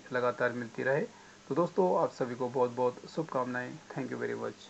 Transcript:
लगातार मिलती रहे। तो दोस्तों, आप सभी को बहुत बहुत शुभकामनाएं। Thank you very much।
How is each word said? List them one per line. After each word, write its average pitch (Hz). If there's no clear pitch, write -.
लगातार 123
मिलती 120
रहे। 143
तो 135
दोस्तों, 175
आप 165
सभी 123
को 123
बहुत 123
बहुत 123
शुभकामनाएं। 127
Thank 127
you 123
very 117
much। 113